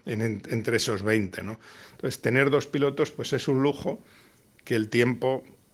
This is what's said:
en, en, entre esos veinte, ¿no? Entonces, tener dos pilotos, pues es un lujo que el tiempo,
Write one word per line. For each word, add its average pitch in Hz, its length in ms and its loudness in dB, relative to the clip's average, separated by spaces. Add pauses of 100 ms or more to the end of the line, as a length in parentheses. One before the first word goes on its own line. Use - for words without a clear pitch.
en, 110 160 -2
en, 110 280 -2
entre 117 260 0
esos 104 260 0
veinte, 101 400 0
¿no? 104 160 -10 (340)
Entonces, - 300 -6
tener 131 280 4
dos 143 180 2
pilotos, 143 420 0
pues - 220 -6
es 139 160 -2
un 135 120 2
lujo - 440 -2 (600)
que 120 120 -2
el 110 120 0
tiempo, 123 540 2 (320)